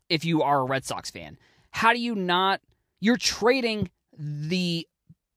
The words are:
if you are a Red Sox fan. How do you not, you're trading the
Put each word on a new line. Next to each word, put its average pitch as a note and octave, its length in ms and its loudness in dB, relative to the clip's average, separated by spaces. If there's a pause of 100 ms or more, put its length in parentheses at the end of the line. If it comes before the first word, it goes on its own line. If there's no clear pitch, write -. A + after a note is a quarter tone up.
if D#3+ 160 -2
you D#3+ 200 2
are C#3+ 160 4
a C3 60 2
Red C3 200 -2
Sox F#2 240 -8
fan. E2 300 -16 (320)
How A#3 220 2
do A#3+ 60 0
you A#3 140 -2
not, F#3 480 0 (380)
you're A3+ 160 4
trading A3 760 0 (280)
the D#3+ 720 -4 (500)